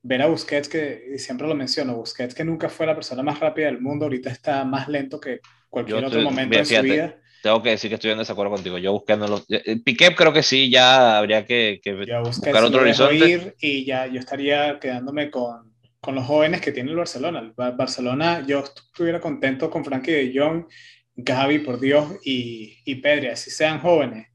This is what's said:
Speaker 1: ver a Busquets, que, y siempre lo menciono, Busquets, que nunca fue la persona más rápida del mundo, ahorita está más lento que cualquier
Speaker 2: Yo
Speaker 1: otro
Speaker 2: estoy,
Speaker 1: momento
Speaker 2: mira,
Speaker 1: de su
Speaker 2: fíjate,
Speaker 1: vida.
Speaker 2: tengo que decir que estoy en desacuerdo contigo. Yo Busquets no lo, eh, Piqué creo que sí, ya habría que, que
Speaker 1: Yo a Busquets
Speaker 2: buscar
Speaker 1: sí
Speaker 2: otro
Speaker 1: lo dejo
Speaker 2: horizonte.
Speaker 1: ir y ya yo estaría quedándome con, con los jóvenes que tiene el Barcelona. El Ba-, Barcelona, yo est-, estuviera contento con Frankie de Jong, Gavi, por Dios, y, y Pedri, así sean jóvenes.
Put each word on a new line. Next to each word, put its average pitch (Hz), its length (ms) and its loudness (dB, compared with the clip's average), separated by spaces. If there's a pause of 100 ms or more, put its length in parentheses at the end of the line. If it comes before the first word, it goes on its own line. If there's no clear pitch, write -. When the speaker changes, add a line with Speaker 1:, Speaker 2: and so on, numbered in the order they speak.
Speaker 1:
ver 127 200 0
a 151 40 4
Busquets, 151 420 -2
que, 147 360 -6 (100)
y 135 40 -10
siempre 135 300 -8
lo 160 60 -2
menciono, 139 420 -4
Busquets, 123 380 -8
que 160 100 -6
nunca 160 240 -4
fue - 180 -4
la 156 80 0
persona 131 280 -8
más 143 180 -4
rápida 156 260 0
del 127 140 -4
mundo, 147 240 -4
ahorita 127 260 -4
está 139 340 -4
más 131 240 -4
lento 139 300 -4
que 123 220 -10 (300)
cualquier 110 320 -2
Speaker 2:
Yo - 40 -4
Speaker 1:
otro 113 140 0
Speaker 2:
estoy, - 100 2
Speaker 1:
momento 131 200 -2
Speaker 2:
mira, 110 100 6
Speaker 1:
de 98 60 0
su 101 40 -4
Speaker 2:
fíjate, 117 200 4
Speaker 1:
vida. 156 300 -2 (220)
Speaker 2:
tengo 107 200 4
que 117 80 0
decir 107 200 -2
que 110 40 -2
estoy 110 160 -4
en 110 80 -2
desacuerdo 104 340 -4
contigo. 92 260 -6
Yo 95 140 0
Busquets 104 260 0
no 104 100 -2
lo, 104 200 -2
eh, 110 340 -2
Piqué 160 320 4
creo 165 180 6
que 147 100 4
sí, 135 280 2
ya 127 480 8
habría 104 280 2
que, 113 360 0
que 101 80 -8 (160)
Speaker 1:
Yo 120 100 -6
a 120 40 -2
Busquets 120 180 -4
Speaker 2:
buscar 143 240 0
Speaker 1:
sí 117 60 6
Speaker 2:
otro 127 120 4
Speaker 1:
lo 127 60 8
dejo 117 180 6
Speaker 2:
horizonte. 156 260 6
Speaker 1:
ir 175 300 -2
y 139 260 -2
ya 131 200 -2
yo 127 140 -8
estaría 143 580 -2
quedándome 139 520 -6
con, 120 440 -8 (260)
con 135 140 -6
los 123 120 -4
jóvenes 151 340 4
que 139 120 -4
tiene 123 180 -6
el 160 80 -4
Barcelona. 160 420 -4
El 113 120 -16
Ba-, 123 180 -4
Barcelona, 131 760 -2
yo 139 140 0
est-, - 180 -14
estuviera 170 440 -4
contento 147 480 -2
con 151 160 -6
Frankie 135 260 -4
de 131 260 0
Jong, 165 280 0 (500)
Gavi, 139 440 0
por 123 200 -6
Dios, 147 320 2 (120)
y, 117 600 -6
y 135 120 -6
Pedri, 139 320 0
así - 220 -8
sean 156 300 0
jóvenes. 135 540 0